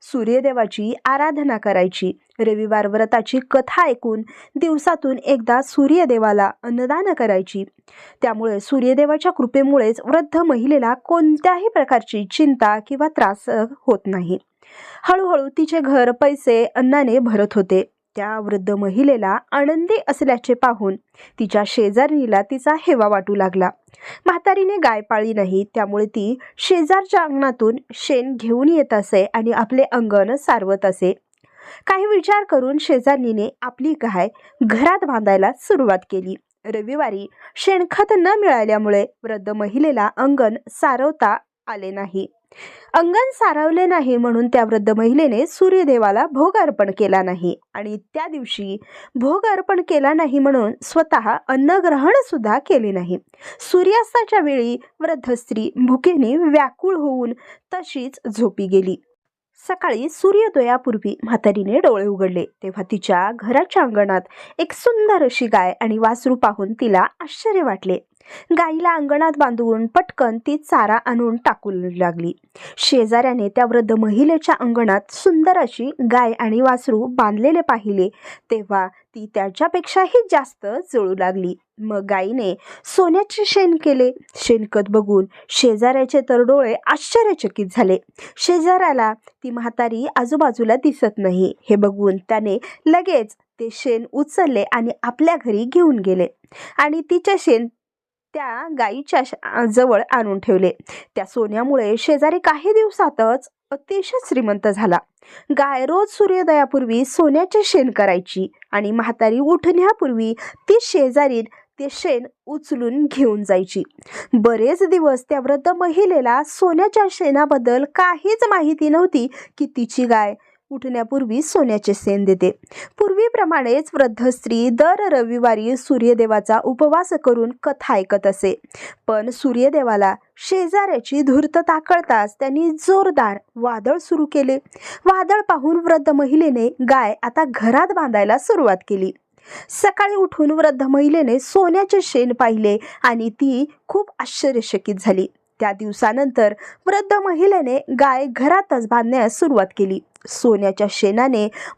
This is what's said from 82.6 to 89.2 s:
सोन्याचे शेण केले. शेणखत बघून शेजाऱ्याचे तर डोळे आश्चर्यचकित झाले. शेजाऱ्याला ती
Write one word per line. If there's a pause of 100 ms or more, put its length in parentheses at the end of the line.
सोन्याचे
शेण
केले. (220)
शेणखत
बघून (240)
शेजाऱ्याचे
तर
डोळे (120)
आश्चर्यचकित (100)
झाले. (380)
शेजाऱ्याला
ती